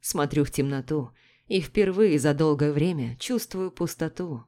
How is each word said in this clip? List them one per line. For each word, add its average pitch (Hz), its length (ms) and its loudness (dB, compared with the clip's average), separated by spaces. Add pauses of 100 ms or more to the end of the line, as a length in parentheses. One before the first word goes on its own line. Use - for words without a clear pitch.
Смотрю 143 440 0
в - 60 -4
темноту 139 600 -4 (340)
и 190 140 0
впервые 190 580 2
за 143 160 2
долгое 147 380 2
время 147 440 0
чувствую 190 540 -6
пустоту 165 760 -6